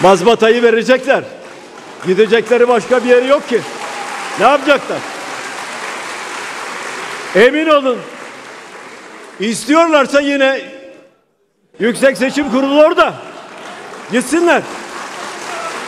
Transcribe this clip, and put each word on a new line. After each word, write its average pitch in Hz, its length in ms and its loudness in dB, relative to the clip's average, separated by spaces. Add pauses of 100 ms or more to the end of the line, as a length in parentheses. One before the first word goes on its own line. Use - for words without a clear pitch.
Mazbatayı 220 600 4
verecekler. 233 600 2 (840)
Gidecekleri 220 600 4
başka 240 360 2
bir 247 60 -2
yeri 247 180 6
yok 294 220 2
ki. 226 120 0 (760)
Ne 196 60 2
yapacaklar? 269 520 2 (2500)
Emin 277 320 4
olun. 269 300 2 (1400)
İstiyorlarsa 285 840 2
yine 269 400 0 (1160)
Yüksek 226 380 2
Seçim 269 340 -2
Kurulu 277 300 2
orada. 320 320 4 (1000)
Gitsinler. 269 500 2 (1300)